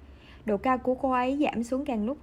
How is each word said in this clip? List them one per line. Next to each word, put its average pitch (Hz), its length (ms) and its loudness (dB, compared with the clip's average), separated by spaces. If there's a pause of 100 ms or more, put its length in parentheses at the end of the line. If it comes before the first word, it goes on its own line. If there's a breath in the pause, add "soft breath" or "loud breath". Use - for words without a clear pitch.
(460 loud breath)
Độ 208 120 2
cao 254 200 2
của 254 180 0
cô 262 160 0
ấy 254 260 0
giảm 262 260 0
xuống 262 220 -2
càng 220 200 -2
lúc 277 180 -4